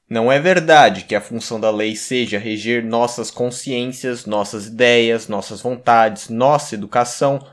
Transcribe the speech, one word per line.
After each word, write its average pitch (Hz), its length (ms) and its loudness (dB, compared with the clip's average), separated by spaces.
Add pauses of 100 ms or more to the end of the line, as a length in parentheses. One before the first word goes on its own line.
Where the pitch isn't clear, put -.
Não 117 240 0
é 139 80 4
verdade 156 680 6
que - 100 -4
a 127 60 0
função 113 380 -8
da 110 120 0
lei 107 260 -2
seja 110 420 -4
reger 110 460 -4
nossas 117 460 -2
consciências, 123 960 -6
nossas 104 400 -4
ideias, 113 600 2
nossas 104 340 -8
vontades, 117 680 0
nossa 131 460 0
educação, 127 800 -2